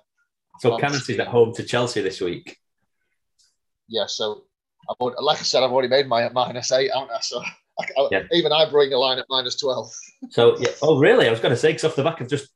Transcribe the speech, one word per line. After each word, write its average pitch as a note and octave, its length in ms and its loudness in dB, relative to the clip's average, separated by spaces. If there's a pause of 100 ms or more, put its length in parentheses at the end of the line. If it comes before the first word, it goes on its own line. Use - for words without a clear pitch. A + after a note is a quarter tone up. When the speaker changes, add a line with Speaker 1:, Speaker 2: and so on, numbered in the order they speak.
(600)
Speaker 1:
So A#2+ 120 2
Speaker 2:
Fancy - 100 -2
Speaker 1:
Canos C#3 280 -4
is G#2+ 100 -2
at - 80 -2
home A#2 280 4
to G2+ 80 -8
Chelsea A#2+ 380 -2
this F#2+ 200 -4
week. F2 360 -6 (1300)
Speaker 2:
Yeah, A2 200 -4
so G#2+ 360 -6 (460)
I've A2 100 -6
already, B2 220 -4
like D3 180 0
I - 40 -12
said, C3 200 0
I've B2+ 80 0
already B2+ 180 0
made C3+ 180 2
my A#2 220 0
minus B2 420 -4
eight, C3+ 220 0
haven't B2+ 180 -6
I? A2+ 100 -8
So B2 200 -8 (200)
<laughs> - 180 -12
I, - 60 -8 (120)
I, C#3 140 0
Speaker 1:
Yeah. - 200 -2
Speaker 2:
even D#3+ 200 0
I D#3 180 4
bring C#3 240 4
a B2+ 40 0
line B2+ 220 0
at B2 100 -10
minus B2+ 280 -4
twelve. B2+ 340 -4 (380)
Speaker 1:
So, A#2+ 300 6
yeah. B2 100 0 (120)
Oh, D3 180 4
really? F#3 280 6
I A2+ 40 4
was A#2 80 0
gonna C#3 180 2
say, D#3 160 2
'cause D#3+ 100 -4
off D#3 120 0
the C3+ 80 0
back E3 180 -2
of B2 80 -10
just C#3 260 -4